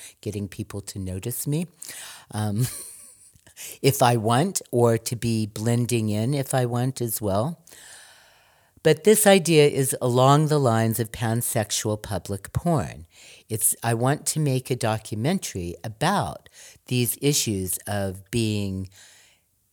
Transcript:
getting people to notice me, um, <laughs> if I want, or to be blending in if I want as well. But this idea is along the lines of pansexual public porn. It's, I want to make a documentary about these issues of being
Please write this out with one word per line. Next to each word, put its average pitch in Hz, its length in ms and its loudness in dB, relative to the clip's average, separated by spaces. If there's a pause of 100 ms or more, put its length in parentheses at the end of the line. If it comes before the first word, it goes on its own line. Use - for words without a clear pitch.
(200)
getting 101 260 -6
people 101 360 -10
to - 180 -12
notice 95 480 -6
me, 156 180 -2 (640)
um, 107 380 -2 (540)
<laughs> - 600 -18
if 135 200 2
I 120 140 4
want, 117 540 0
or 117 280 4
to - 180 -6
be 113 300 -2
blending 113 640 0
in 110 220 0
if 139 220 -4
I 127 120 2
want 120 340 -4
as 120 200 -4
well. 110 440 -2 (1200)
But 156 200 2
this 208 220 6
idea 170 400 8
is 139 340 0
along 131 460 6
the 151 120 2
lines 113 420 2
of 113 100 -2
pansexual 113 880 -2
public - 520 -8
porn. 82 540 -2 (420)
It's, - 340 -2
I 117 120 0
want 127 320 0
to - 140 -2
make 131 300 -2
a 127 60 0
documentary 110 1080 -4
about 151 640 -2 (380)
these 123 340 -2
issues 104 560 0 (120)
of 98 420 -6
being 101 580 -2 (840)